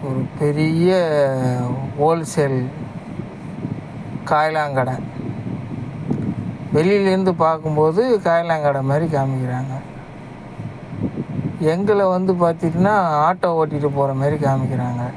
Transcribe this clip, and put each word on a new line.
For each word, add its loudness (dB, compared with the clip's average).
ஒரு -2
பெரிய 4
ஹோல்சேல் 2
காயலாங்கடை. 0
வெளியிலேருந்து 4
பார்க்கும்போது 2
காயலாங்கடை 2
மாதிரி 2
காமிக்கிறாங்க. -2
எங்களை 2
வந்து 2
பார்த்திங்கன்னா, 2
ஆட்டோ 2
ஓட்டிட்டு 0
போற 0
மாதிரி 2
காமிக்கிறாங்க. 0